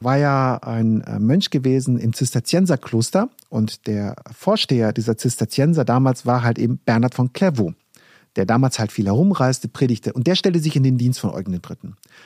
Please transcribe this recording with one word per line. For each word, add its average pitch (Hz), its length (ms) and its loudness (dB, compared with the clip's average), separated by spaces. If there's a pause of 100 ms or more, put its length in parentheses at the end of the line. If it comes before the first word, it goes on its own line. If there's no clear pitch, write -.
war 127 160 2
ja 135 440 2
ein, 113 400 0
äh, 107 160 -8
Mönch 127 320 2
gewesen 131 480 0
im 113 160 -2
Zisterzienserkloster 160 1160 0 (200)
und - 380 -4
der 104 300 -4 (140)
Vorsteher 127 640 0
dieser 113 240 -2
Zisterzienser 139 680 0
damals 127 440 0
war 123 160 2
halt 117 160 0
eben 127 180 0
Bernhard 120 380 0
von 123 180 -2
Clairvaux, 120 400 0 (640)
der 95 80 0
damals 123 340 2
halt 110 120 -4
viel 107 140 -2
herumreiste, 131 640 2
predigte 120 420 -2
und 113 160 -4
der 180 80 4
stellte 185 240 0
sich 156 160 0
in 139 80 2
den 131 140 2
Dienst 123 240 0
von 104 80 -2
Eugen 92 220 -6
der 87 100 -6
Dritten. - 340 -16 (300)